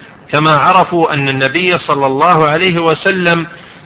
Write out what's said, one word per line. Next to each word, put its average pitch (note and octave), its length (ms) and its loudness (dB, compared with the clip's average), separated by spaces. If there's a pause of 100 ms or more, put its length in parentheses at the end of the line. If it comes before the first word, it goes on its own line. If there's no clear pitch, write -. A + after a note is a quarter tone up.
(320)
كما D3+ 280 2
عرفوا E3+ 540 2
أن C#3 140 -2
النبي C#3+ 500 -2 (100)
صلى C#3 180 0
الله D#3 420 2
عليه E3+ 340 -2
وسلم E3+ 640 -2 (400)